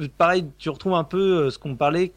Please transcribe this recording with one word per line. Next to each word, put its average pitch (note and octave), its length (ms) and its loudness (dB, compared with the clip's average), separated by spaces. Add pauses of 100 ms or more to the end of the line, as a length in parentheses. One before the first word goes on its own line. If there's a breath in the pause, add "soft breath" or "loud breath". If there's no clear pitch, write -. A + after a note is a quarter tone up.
(180)
pareil, F3 280 2 (120)
tu - 120 -6
retrouves F3+ 260 -2
un E3 100 0
peu, F3+ 400 2
euh, C3+ 60 0
ce - 80 -10
qu'on C#3 180 -8
parlait, E3+ 380 0